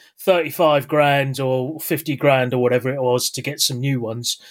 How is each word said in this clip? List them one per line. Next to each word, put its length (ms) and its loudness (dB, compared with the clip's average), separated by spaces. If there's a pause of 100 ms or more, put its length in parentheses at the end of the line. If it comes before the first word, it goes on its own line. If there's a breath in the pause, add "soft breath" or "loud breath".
(180 soft breath)
thirty-five 680 2
grand 540 2
or 400 -2
fifty 360 -4
grand 380 2
or 80 2
whatever 320 0
it 80 -4
was 280 0
to 120 -10
get 180 -6
some 200 -2
new 200 -2
ones, 400 -6 (100)